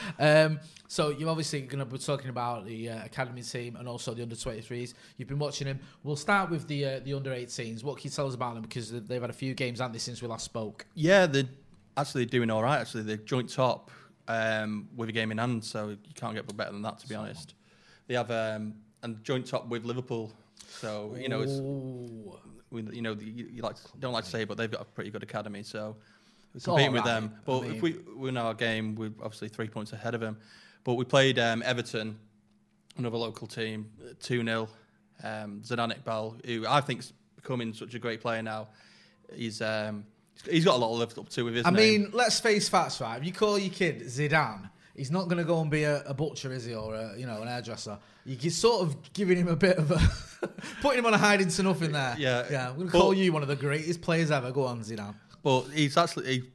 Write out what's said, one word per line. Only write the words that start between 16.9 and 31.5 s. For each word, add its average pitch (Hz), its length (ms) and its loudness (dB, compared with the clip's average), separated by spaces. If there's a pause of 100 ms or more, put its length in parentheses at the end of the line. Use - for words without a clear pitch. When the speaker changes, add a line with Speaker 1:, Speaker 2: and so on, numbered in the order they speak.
Speaker 2:
to - 80 -18
be 107 60 -8
Speaker 1:
So 107 60 -6
Speaker 2:
honest. 104 340 -12 (520)
They 123 80 -4
have, 120 160 0
um, 107 460 -2 (260)
and 110 200 -8
joint 127 240 -2
top 123 220 -4
with 117 160 -4
Liverpool. 120 480 -6 (360)
So, 107 520 -8
you 131 80 -6
know, - 140 0
it's 135 100 -2
Speaker 1:
Ooh. 127 800 -8 (360)
Speaker 2:
we, 117 120 -8 (100)
you 117 100 -8
know, 113 100 -2
you, 110 400 -10
you 117 100 -10
like, 110 140 -4 (220)
don't 127 160 -4
like 113 100 -2
to 92 60 -12
say 113 120 0
it, 104 60 -2
but 101 80 -6
they've 110 140 -2
got 120 100 -6
a 101 40 -8
pretty - 260 -8
good 104 120 -8
academy, 104 400 -8
so 107 340 -8 (560)
we're - 40 -16
Speaker 1:
It's 123 100 -10
all 175 100 4
Speaker 2:
competing 139 180 6
with 113 100 4
Speaker 1:
right. 113 160 4
Speaker 2:
them. 107 140 -6 (100)
But 131 160 0
Speaker 1:
I 127 60 -6
Speaker 2:
if 113 160 -4
Speaker 1:
mean 165 240 0
Speaker 2:
we 107 80 -18
win 131 240 -4
our 113 160 -2
game, 110 400 0
we're 110 180 -6 (100)
obviously 107 260 -8
three 110 200 -6
points 107 240 -8
ahead 113 220 -6
of 113 80 -2
them. 107 160 -4 (440)
But 127 120 2
we 131 100 0
played, 135 340 6
um, 117 240 2